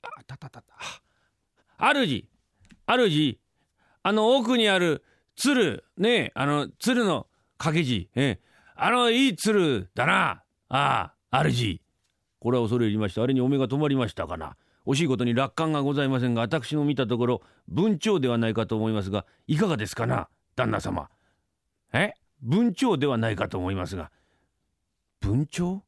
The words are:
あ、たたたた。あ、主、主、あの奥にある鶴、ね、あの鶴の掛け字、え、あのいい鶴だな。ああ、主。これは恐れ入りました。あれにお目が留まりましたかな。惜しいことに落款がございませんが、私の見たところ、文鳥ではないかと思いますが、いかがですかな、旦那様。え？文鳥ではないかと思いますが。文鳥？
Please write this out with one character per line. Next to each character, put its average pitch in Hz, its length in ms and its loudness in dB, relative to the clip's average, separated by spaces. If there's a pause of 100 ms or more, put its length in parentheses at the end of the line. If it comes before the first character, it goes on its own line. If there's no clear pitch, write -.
あ、 - 220 -16
た 135 120 -18
た - 140 -20
た 123 100 -20
た。 - 160 -20 (1000)
あ、 269 160 2
主、 190 340 0 (580)
主、 165 520 2 (640)
あ 196 100 0
の 220 240 4
奥 247 200 2
に 220 120 2
あ 190 100 2
る 165 240 0 (320)
鶴、 233 500 0 (140)
ね、 208 380 0
あ 135 100 0
の 147 220 0 (100)
鶴 240 260 2
の 160 220 -2 (320)
掛 160 180 -2
け 170 60 2
字、 120 320 -2
え、 127 240 0 (380)
あ - 140 0
の 240 200 2
い 254 200 4
い 175 60 -4
鶴 160 580 2
だ 123 120 0
な。 175 380 0 (240)
あ 131 440 0 (180)
あ、 135 120 2
主。 120 380 0 (580)
こ 117 140 0
れ 127 60 2
は 117 40 2
恐 117 160 0
れ 117 80 2
入 104 60 2
り 107 60 0
ま 104 100 0
し 95 60 -8
た。 110 80 0
あ 123 40 2
れ 135 80 2
に 127 60 2
お 127 80 2
目 139 100 2
が 131 80 0
留 135 160 -2
ま 147 60 0
り 135 80 2
ま 123 100 0
し 92 80 -8
た 85 140 -6
か 85 80 -6
な。 78 200 -12 (300)
惜 135 80 0
し 156 100 2
い 147 40 0
こ 127 80 2
と 123 80 -2
に 120 100 2
落 135 200 0
款 160 180 0
が 147 100 0
ご 139 100 0
ざ 143 120 0
い 135 40 0
ま 131 120 0
せ 127 80 0
ん 120 60 0
が、 113 80 0
私 135 340 -2
の 147 80 0
見 147 100 0
た 127 140 -2
と 120 100 -2
こ 120 80 0
ろ、 120 160 0 (240)
文 185 320 0
鳥 202 220 0
で 131 80 0
は 117 100 0
な 113 100 0
い 110 60 -2
か 113 140 -2
と 113 80 -2
思 110 140 0
い - 20 0
ま 104 100 -2
す 95 80 -6
が、 101 160 -4 (220)
い 147 80 0
か 202 100 2
が 165 100 0
で 104 100 -4
す - 100 -10
か 117 100 -2
な、 120 220 -2 (260)
旦 117 160 0
那 104 100 -2
様。 87 300 -8 (800)
え？ 190 200 0 (280)
文 180 340 0
鳥 196 260 0
で 143 80 0
は 123 100 0
な 113 120 0
い 101 60 -4
か - 120 -4
と 92 100 -6
思 90 140 -4
い - 20 -4
ま 90 140 -6
す 95 80 -8
が。 76 160 -10 (1080)
文 120 260 0
鳥？ 180 420 -4